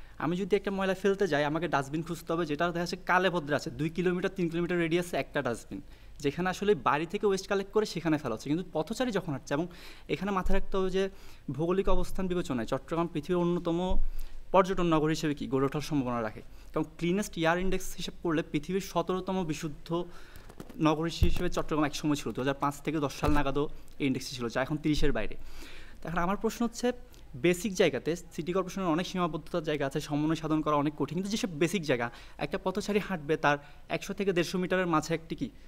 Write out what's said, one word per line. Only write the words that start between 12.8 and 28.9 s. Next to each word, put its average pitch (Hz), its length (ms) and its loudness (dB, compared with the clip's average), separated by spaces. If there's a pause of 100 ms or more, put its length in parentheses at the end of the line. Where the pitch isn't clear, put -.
পৃথিবীর 175 300 0
অন্যতম 175 340 0 (760)
পর্যটন 185 400 4
নগরী 156 220 4
হিসেবে 156 220 0
কি - 140 -6
গড়ে 135 160 4
ওঠার 143 220 -2
সম্ভাবনা 123 360 0
রাখে, 107 160 -8 (280)
কারণ 156 140 0 (140)
ক্লিনেস্ট 180 420 0
এয়ার 165 240 4
ইনডেক্স 185 240 2 (100)
হিসেব 185 160 -6 (100)
করলে 165 180 2 (100)
পৃথিবীর 185 400 -2
সতেরোতম 180 440 0 (140)
বিশুদ্ধ 147 380 -6 (1000)
নগরী 160 220 2 (180)
হিসেবে 180 280 6
চট্টগ্রাম 156 340 2
এক - 100 -6
সময় 147 200 2
ছিল। - 140 -6
দুহাজার 135 280 0
পাঁচ 143 120 0 (100)
থেকে 156 200 -2
দশ 131 160 -2
সাল 151 180 2
নাগাদও 143 260 2 (360)
এই 147 80 2
ইনডেক্সটি 131 280 -4
ছিল, 120 180 -2
যা 123 120 -2
এখন 151 160 -2
তিরিশের 151 340 6
বাইরে। 104 180 -2 (720)
এখন 170 180 -4
আমার 196 200 0
প্রশ্ন 220 220 -2
হচ্ছে, 226 200 -4 (580)
বেসিক 175 360 2
জায়গাতে 147 300 2 (240)
সিটি 170 200 -4
কর্পোরেশনের 185 400 0